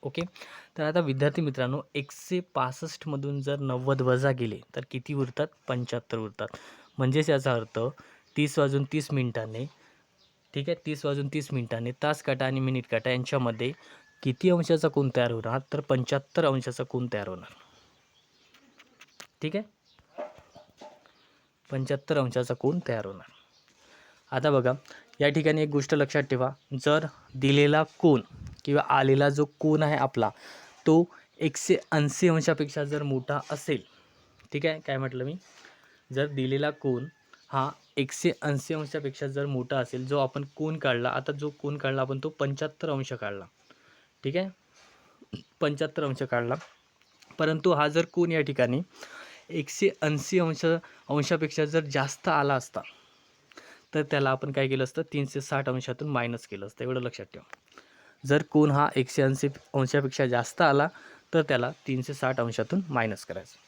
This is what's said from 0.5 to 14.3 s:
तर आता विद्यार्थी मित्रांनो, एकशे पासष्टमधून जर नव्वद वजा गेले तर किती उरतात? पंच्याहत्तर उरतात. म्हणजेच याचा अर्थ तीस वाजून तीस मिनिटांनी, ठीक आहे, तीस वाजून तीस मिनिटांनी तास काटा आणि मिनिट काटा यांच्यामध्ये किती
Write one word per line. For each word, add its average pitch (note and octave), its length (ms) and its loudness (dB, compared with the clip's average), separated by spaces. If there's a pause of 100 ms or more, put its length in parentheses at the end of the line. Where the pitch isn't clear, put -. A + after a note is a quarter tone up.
तर D#3+ 60 -4
आता D#3 180 2
विद्यार्थी C#3+ 420 2
मित्रांनो, C3+ 380 -2 (140)
एकशे D3 440 -6 (160)
पासष्टमधून C#3+ 880 -4
जर C#3 180 -2
नव्वद C3 420 0
वजा B2+ 300 4
गेले A#2 260 -4 (180)
तर - 140 -8
किती C3+ 240 -8
उरतात? C#3 320 -2 (220)
पंच्याहत्तर B2 500 -4
उरतात. G#2+ 380 -8 (420)
म्हणजेच C#3+ 320 2
याचा C3+ 240 2
अर्थ A2+ 240 -4 (580)
तीस D3 220 0
वाजून C#3 340 2
तीस D#3 200 -2
मिनिटांनी, A2+ 520 -4 (920)
ठीक C#3 140 -4
आहे, E3+ 80 -2 (100)
तीस D3 200 -6
वाजून C#3+ 280 -2
तीस D3 180 -4
मिनिटांनी A#2+ 400 -4 (100)
तास D3+ 200 0
काटा C3+ 240 0
आणि C3 140 0
मिनिट C3 260 0
काटा A#2 240 0
यांच्यामध्ये B2+ 600 0 (500)
किती C3+ 280 2